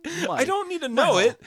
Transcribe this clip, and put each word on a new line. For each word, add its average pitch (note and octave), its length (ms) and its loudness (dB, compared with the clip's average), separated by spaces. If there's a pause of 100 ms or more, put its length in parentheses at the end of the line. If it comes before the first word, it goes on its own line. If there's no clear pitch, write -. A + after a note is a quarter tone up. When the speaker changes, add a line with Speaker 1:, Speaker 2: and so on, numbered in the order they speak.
Speaker 1:
<laughs> E4 240 -6
Mike. - 40 -2
Speaker 2:
I C4 140 0
don't G4 260 -2
need F4 100 -6
to C4+ 80 -4
know C4 240 2
Speaker 1:
Michael. F3+ 60 4 (140)
Speaker 2:
it. - 140 -14